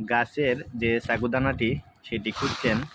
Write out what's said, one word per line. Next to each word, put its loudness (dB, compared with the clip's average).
গাছের 2
যে 2
সাগুদানাটি 0
সেটি -4
খুঁজছেন, 0